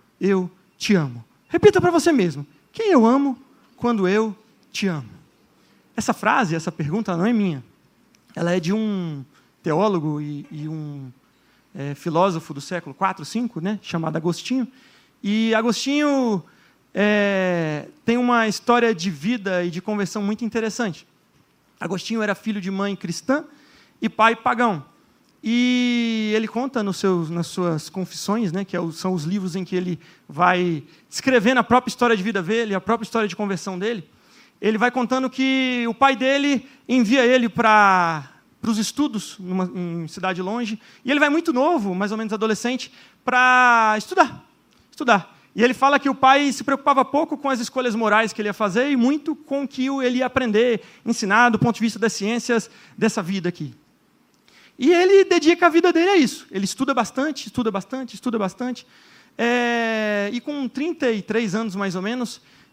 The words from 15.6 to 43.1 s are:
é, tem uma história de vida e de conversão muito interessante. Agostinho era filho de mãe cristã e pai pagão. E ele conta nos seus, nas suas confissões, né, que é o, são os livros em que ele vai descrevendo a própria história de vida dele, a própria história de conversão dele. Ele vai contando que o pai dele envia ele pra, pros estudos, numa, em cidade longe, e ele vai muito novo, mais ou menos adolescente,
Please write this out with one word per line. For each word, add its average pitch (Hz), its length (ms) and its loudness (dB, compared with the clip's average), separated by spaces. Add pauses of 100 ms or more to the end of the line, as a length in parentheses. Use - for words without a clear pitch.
é, 185 960 0 (160)
tem 233 140 2
uma 240 280 2
história 233 480 2
de 170 160 -4
vida 185 540 -2
e 175 60 -2
de 170 100 -8
conversão 208 420 -4
muito 208 220 -4
interessante. 220 640 -4 (720)
Agostinho 208 420 -6
era 208 120 -2
filho 214 260 -6
de 185 100 -6
mãe 196 240 -4
cristã 262 520 -4 (520)
e - 80 -4
pai 226 300 2
pagão. 226 480 -2 (580)
E 240 920 0
ele 220 120 0
conta 247 360 -4
nos 196 160 -4
seus, 175 320 0
nas 170 160 -4
suas 170 420 -4
confissões, 196 640 -4
né, 196 140 -4
que 185 100 -8
é 170 40 -2
o, 170 120 -6
são 185 220 -4
os 156 100 -4
livros 185 320 -4
em 185 80 -6
que 170 100 -8
ele 180 240 -4 (300)
vai 175 560 0 (240)
descrevendo 247 520 2
a - 40 -2
própria 247 240 2
história 233 260 0
de 185 80 -2
vida 196 200 -4
dele, 214 320 -2
a 180 80 -2
própria 220 240 -4
história 220 200 -2
de 175 80 -8
conversão 196 440 -6
dele. 202 280 -6 (520)
Ele 214 200 0
vai 240 120 2
contando 254 380 -2
que 254 580 0
o 233 60 -2
pai 269 240 2
dele 277 500 0 (220)
envia 240 380 4
ele 247 200 4
pra, 190 800 4 (320)
pros 214 200 -2
estudos, 226 600 -4
numa, 185 360 -4
em 170 340 -6
cidade 185 320 -6
longe, 214 400 -6 (240)
e 240 60 -4
ele 285 100 2
vai 294 80 4
muito 330 240 0
novo, 247 420 2
mais 196 160 -2
ou 220 60 -4
menos 220 160 -6
adolescente, 220 580 -2 (320)